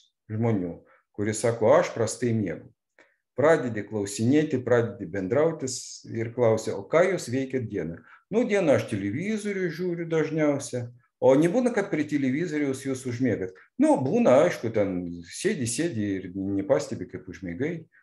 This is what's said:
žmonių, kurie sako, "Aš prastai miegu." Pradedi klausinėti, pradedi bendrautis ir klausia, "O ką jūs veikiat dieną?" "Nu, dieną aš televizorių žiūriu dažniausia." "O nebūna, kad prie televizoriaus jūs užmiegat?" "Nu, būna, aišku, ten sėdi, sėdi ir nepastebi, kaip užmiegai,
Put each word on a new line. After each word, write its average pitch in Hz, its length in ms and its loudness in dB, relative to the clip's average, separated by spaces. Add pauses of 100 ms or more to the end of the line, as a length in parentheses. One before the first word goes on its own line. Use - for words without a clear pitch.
(280)
žmonių, 107 440 0 (440)
kurie 107 160 -2
sako, 113 460 2
"Aš - 160 0
prastai 117 400 -2
miegu." 101 340 -4 (720)
Pradedi 127 480 2
klausinėti, 123 800 0
pradedi 113 420 2
bendrautis 120 1040 -2
ir 113 240 -6
klausia, 110 400 2
"O 98 80 -8
ką 170 300 2
jūs 160 180 -6
veikiat 131 400 -4
dieną?" 82 320 -6 (280)
"Nu, 220 140 2
dieną 190 300 2
aš 117 160 0
televizorių 185 880 -4
žiūriu 170 320 -4
dažniausia." 147 800 0 (300)
"O 127 160 8
nebūna, 180 360 4
kad 202 160 0
prie 151 160 0
televizoriaus 143 800 -2
jūs 131 220 -6
užmiegat?" 113 480 -2 (240)
"Nu, 285 180 4
būna, 151 480 4
aišku, 120 300 -2
ten 90 480 -2
sėdi, 156 420 -4
sėdi 113 540 -2
ir 92 160 -10
nepastebi, 98 720 -2
kaip - 220 -14
užmiegai, 92 580 -8 (160)